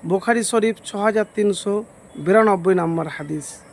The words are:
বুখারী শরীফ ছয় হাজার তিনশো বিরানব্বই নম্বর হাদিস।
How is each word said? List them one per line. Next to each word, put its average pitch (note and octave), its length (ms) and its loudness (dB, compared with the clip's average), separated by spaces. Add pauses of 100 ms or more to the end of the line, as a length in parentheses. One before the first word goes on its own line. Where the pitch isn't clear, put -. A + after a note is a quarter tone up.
বুখারী A3 360 0
শরীফ A3 420 0
ছয় G3+ 180 -6
হাজার G#3+ 220 2 (100)
তিনশো G#3 500 -2 (320)
বিরানব্বই F#3+ 580 4
নম্বর E3 340 -2
হাদিস। D3+ 480 -10 (160)